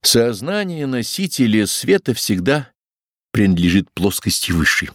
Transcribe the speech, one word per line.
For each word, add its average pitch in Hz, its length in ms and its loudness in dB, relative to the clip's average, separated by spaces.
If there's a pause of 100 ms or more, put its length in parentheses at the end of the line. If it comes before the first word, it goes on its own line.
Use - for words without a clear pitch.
Сознание 147 840 0
носителя 117 800 0
света 175 460 0
всегда 117 580 -2 (580)
принадлежит 92 640 2
плоскости - 580 -2
высшей 80 440 0